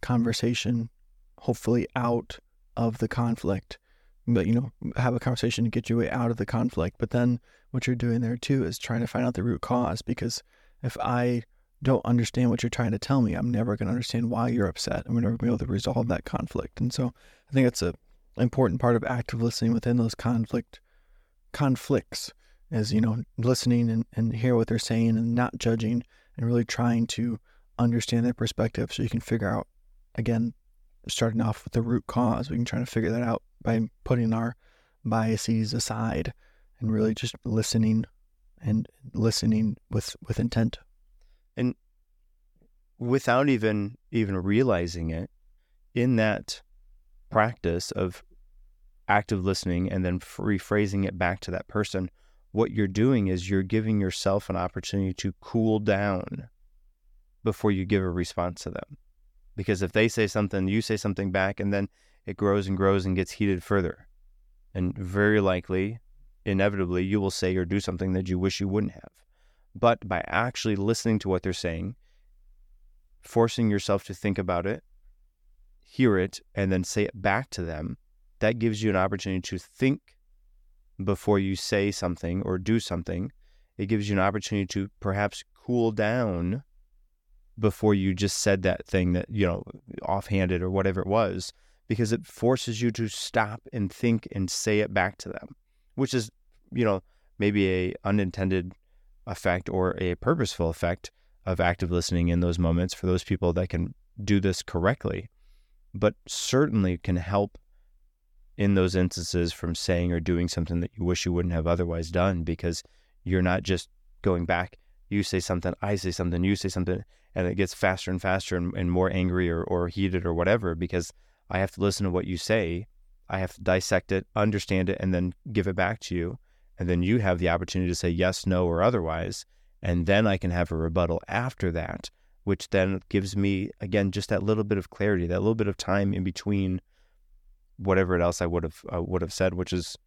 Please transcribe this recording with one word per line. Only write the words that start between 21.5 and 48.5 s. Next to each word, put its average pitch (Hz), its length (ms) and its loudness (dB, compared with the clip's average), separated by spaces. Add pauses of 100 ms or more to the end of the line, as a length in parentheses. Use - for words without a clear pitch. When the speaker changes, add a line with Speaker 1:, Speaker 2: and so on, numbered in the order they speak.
Speaker 1:
conflicts - 800 -2 (400)
is, 110 220 -2
you 107 80 4
know, 117 200 0 (160)
listening 120 520 2
and, 113 240 0
and 110 200 0
hear 120 220 2
what 113 120 4
they're 117 120 0
saying 117 300 2
and 113 260 2
not 123 220 0
judging 113 460 0 (340)
and 123 80 -2
really 120 180 2
trying 117 440 0
to 117 300 -4 (400)
understand 117 480 2
their 123 80 0
perspective - 600 -2
so - 100 -4
you 113 60 -2
can 117 100 -2
figure 107 300 -2
out, 107 180 -2 (480)
again, 113 380 0 (540)
starting 113 340 0
off 110 220 -2
with - 100 -12
the 117 80 2
root 117 260 0
cause. 117 420 0
We 156 60 -4
can 120 100 0
try 120 140 -4
to 123 60 -2
figure - 260 0
that 117 120 -2
out 117 180 -2 (200)
by 113 200 2 (220)
putting 117 300 2
our 117 220 -2 (480)
biases 113 720 0
aside 113 600 -2 (460)
and 110 120 -2
really 110 220 2
just - 300 -4
listening 110 600 2 (560)
and 110 260 0 (260)
listening 110 640 2 (120)
with, - 260 -4 (120)
with - 120 -2
intent. 117 380 0 (800)
Speaker 2:
And 123 180 0 (1200)
without 127 520 4
even, 107 480 2 (140)
even 98 260 2
realizing 90 720 2
it, 82 200 -6 (640)
in 120 220 2
that 107 440 0 (680)
practice 107 600 0
of - 320 -4 (840)